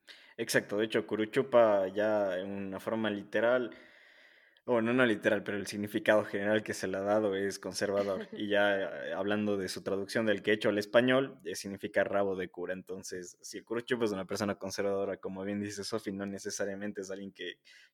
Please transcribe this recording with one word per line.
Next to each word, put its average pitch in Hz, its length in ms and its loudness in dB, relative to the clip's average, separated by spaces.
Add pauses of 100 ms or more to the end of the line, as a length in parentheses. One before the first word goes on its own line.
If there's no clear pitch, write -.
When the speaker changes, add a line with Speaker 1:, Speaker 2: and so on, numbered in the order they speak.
(380)
Speaker 1:
Exacto, 107 400 0
de 113 80 2
hecho, 113 200 0
curuchupa 107 840 4
ya 101 500 2
en 98 120 -6
una 98 300 -8
forma 110 300 -2
literal, 110 680 0 (920)
o 117 120 4
no, 117 100 0
no 127 140 6
literal, 104 360 2
pero 98 140 -4
el 92 100 -4
significado 104 600 2
general 107 360 0
que 107 120 -6
se - 120 -6
le 95 120 -2
ha - 20 -4
dado 104 340 2
es 98 240 -2
conservador. 98 680 -2
Speaker 2:
<laughs> 107 160 -8
Speaker 1:
Y 104 40 -6
ya, 101 300 4
eh, 78 360 -6
hablando 104 420 0
de 92 120 -2
su 90 140 -8
traducción 98 440 2
del 101 160 2
quechua 107 280 2
al 101 80 2
español, 127 640 4
eh, 92 120 -6
significa 98 480 -2
rabo 98 320 0
de 90 140 -4
cura. 87 240 -8
Entonces, 92 640 -12
si - 180 -14
el - 60 -16
curuchupa 117 400 -2
es 104 80 2
una 95 140 -4
persona 101 300 -2
conservadora, 98 600 -2
como 95 260 -8
bien 101 180 -4
dice 101 240 -6
Sofi, 104 280 -6
no 98 140 -6
necesariamente 101 720 -6
es 95 100 -8
alguien 98 220 -10
que, 90 260 -12 (360)